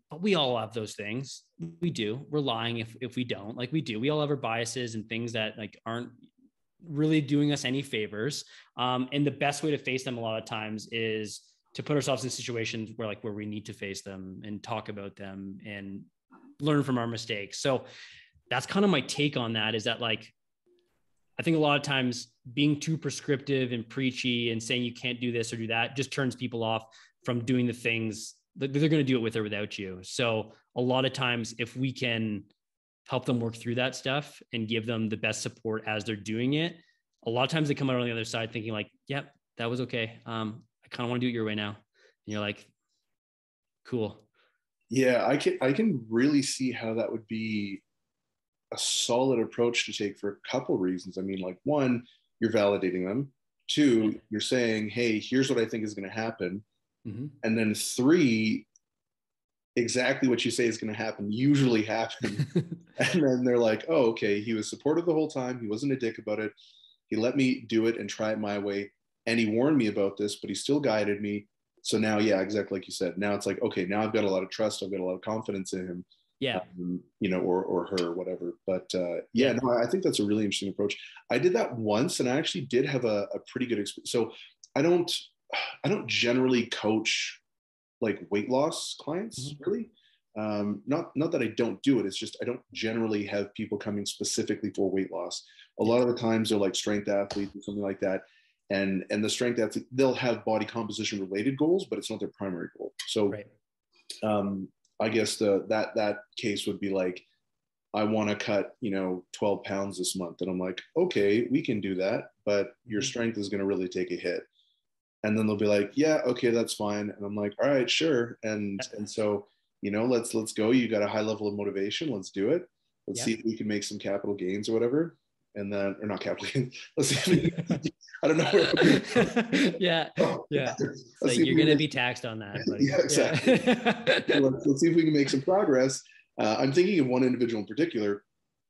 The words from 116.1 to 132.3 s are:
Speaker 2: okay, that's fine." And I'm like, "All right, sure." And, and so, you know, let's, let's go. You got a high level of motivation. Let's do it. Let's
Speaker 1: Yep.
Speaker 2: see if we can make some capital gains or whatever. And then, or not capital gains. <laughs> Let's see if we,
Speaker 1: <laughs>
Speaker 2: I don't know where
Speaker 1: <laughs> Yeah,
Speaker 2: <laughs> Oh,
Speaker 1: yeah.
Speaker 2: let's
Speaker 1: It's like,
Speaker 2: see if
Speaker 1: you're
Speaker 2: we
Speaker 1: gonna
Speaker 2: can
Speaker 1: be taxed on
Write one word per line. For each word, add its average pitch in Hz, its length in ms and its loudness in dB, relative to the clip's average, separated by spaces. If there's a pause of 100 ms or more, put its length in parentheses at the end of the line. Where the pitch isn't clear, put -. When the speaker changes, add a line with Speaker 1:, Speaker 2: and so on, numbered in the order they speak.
Speaker 2:
okay, 123 240 2
that's 113 240 2
fine." 104 360 -2
And 101 140 -10
I'm 101 120 -6
like, 104 160 -2 (100)
"All 131 60 4
right, 131 200 2
sure." 123 540 2
And, 104 380 -2 (160)
and 104 120 -6
so, 104 380 0 (360)
you 101 80 -2
know, 110 160 0
let's, 117 280 2
let's 110 200 -2
go. 110 160 2
You 123 180 4
got 104 140 2
a 104 60 2
high 107 120 0
level 107 260 -2
of 104 80 -2
motivation. 101 560 -2
Let's 98 200 -6
do 98 200 0
it. 180 160 0 (400)
Let's 101 140 -4
Speaker 1:
Yep. - 60 -4
Speaker 2:
see 113 80 4
if - 100 -6
we 113 120 0
can 110 120 -4
make 104 160 0
some 104 140 -6
capital 101 360 -2
gains 98 340 -2
or 113 40 0
whatever. 131 440 2 (380)
And 101 180 -6
then, 98 300 0
or 104 40 -4
not 98 140 -2
capital - 320 -4
gains. 131 220 0 (120)
<laughs> - 100 -20
Let's 135 140 2
see 160 220 2
if - 380 2
we, 156 60 0 (260)
Speaker 1:
<laughs> - 200 -16
Speaker 2:
I 143 60 6
don't 160 80 4
know 160 80 4
where 233 1300 4
Speaker 1:
<laughs> - 40 -6
Yeah, 165 340 2
Speaker 2:
<laughs> - 40 -2
Oh, 151 320 0
Speaker 1:
yeah. 139 280 0
Speaker 2:
let's 139 40 -4
Speaker 1:
It's - 400 -8
like, 123 100 2
Speaker 2:
see 120 100 4
if - 40 6
Speaker 1:
you're 131 80 4
Speaker 2:
we 160 80 8
Speaker 1:
gonna 156 100 8
Speaker 2:
can 143 60 8
Speaker 1:
be 151 100 2
taxed 123 380 -2
on 110 140 -6